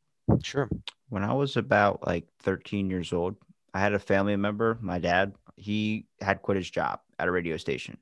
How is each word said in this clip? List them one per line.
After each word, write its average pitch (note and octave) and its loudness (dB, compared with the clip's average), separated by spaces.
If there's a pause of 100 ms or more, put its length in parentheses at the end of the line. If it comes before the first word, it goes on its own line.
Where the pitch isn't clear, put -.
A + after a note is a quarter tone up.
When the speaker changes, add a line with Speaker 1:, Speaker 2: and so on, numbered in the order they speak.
(420)
Speaker 1:
Sure. C3+ -2 (400)
Speaker 2:
When G2+ -2
I A2+ 0
was C#3 0
about, G#2 4
like, F2 -2 (140)
thirteen F#2+ -2
years F2+ -4
old, F2+ -2 (380)
I F#2+ 0
had G2+ 2
a G2 2
family G2 2
member, G#2+ 0
my F2+ -4
dad, F2+ 2 (220)
he G#2+ -2 (140)
had G2 0
quit G2 0
his F#2 -4
job C2 -4 (180)
at F2 0
a F2+ 2
radio E2+ 0
station. - -6